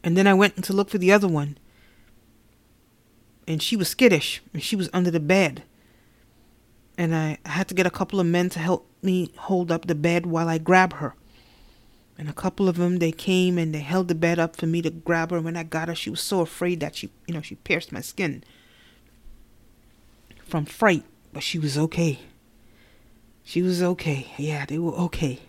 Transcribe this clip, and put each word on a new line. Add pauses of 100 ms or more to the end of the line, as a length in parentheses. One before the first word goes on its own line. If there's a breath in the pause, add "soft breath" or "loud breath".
And
then
I
went
to
look
for
the
other
one, (1900 soft breath)
and
she
was
skittish, (100)
and
she
was
under
the
bed. (1400 soft breath)
And
I
had
to
get
a
couple
of
men
to
help (140)
me
hold
up
the
bed
while
I
grab
her. (1040 soft breath)
And
a
couple
of
them,
they
came
and
they
held
the
bed
up
for
me
to
grab
her.
When
I
got
her,
she
was
so
afraid
that
she, (160)
you
know,
she
pierced
my
skin (2000 soft breath)
from
fright, (280)
but
she
was
okay. (1200 soft breath)
She
was
okay.
Yeah,
they
were
okay.